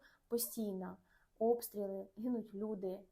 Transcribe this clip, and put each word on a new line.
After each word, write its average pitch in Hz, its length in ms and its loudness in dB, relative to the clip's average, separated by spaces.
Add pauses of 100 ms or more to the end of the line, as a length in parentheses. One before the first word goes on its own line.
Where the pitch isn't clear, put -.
(280)
постійна. 196 680 -2 (420)
Обстріли, 202 680 2 (100)
гинуть 226 360 -2
люди 196 460 -2 (120)